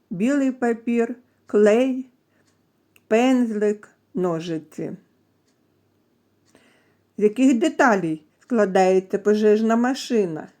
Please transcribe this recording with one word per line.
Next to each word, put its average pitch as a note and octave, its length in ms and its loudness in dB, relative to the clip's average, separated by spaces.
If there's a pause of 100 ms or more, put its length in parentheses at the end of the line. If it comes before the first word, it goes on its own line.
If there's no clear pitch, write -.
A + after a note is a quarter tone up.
білий C4 420 -2
папір, A#3 640 -4 (300)
клей, A#3+ 640 2 (960)
пензлик, A3 840 0 (240)
ножиці. E3 760 -6 (2250)
З G3 60 0
яких A#3+ 360 2
деталей G#3 680 0 (140)
складається F#3+ 800 0
пожежна G#3+ 560 2
машина? A#3 720 -2 (140)